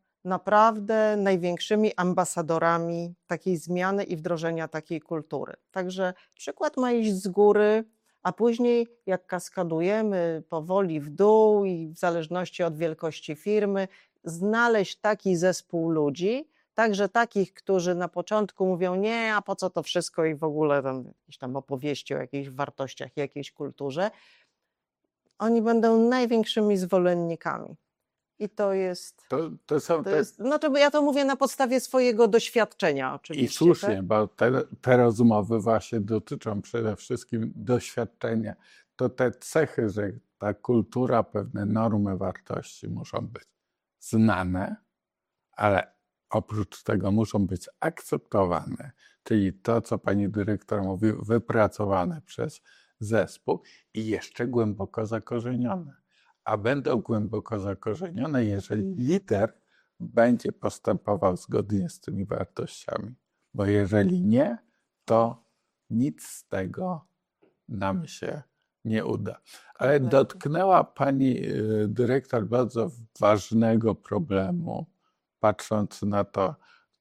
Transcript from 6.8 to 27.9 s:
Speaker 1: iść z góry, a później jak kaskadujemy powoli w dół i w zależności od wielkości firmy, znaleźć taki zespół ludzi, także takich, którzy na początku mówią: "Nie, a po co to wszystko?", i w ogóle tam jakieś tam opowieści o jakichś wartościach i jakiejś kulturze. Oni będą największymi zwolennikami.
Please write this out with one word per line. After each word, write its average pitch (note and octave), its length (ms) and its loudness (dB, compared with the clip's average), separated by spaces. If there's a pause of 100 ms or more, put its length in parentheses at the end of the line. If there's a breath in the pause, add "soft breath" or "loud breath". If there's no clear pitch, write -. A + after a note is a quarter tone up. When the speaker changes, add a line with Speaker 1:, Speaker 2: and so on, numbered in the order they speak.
Speaker 1:
iść A3 220 2
z F#3 140 -4
góry, G#3 560 4 (400)
a F3+ 80 0
później A#3 560 2 (180)
jak F#3 220 -4
kaskadujemy F3 1200 -2
powoli E3+ 500 -2
w D3 100 -10
dół G#3 560 6
i E3+ 220 -4
w D#3+ 100 -16
zależności E3+ 680 -2
od D#3+ 140 -2
wielkości D#3 580 -4
firmy, G3+ 520 0 (360 soft breath)
znaleźć G#3 760 0
taki G3+ 360 0
zespół E3+ 540 0
ludzi, E3+ 600 0 (240)
także G3+ 360 0
takich, G#3+ 440 0
którzy F3+ 420 0
na F3 120 -4
początku F#3+ 580 -2
mówią: F3+ 300 0
"Nie, A3 400 0
a G3+ 60 0
po G3 140 -6
co F#3 140 -4
to E3+ 140 -4
wszystko?", - 420 -2
i D#3 100 -2
w D3 80 -6
ogóle D3 400 2
tam C3 220 -4
jakieś - 320 -20
tam B2+ 180 -8
opowieści C#3 580 -6
o C#3 40 -4
jakichś C#3 320 -8
wartościach C3+ 680 -8
i - 20 -2
jakiejś C#3+ 320 -8
kulturze. C#3+ 600 -6 (1300 soft breath)
Oni A#3 220 2
będą A3+ 480 4
największymi A3+ 680 2
zwolennikami. F3 960 -2 (640)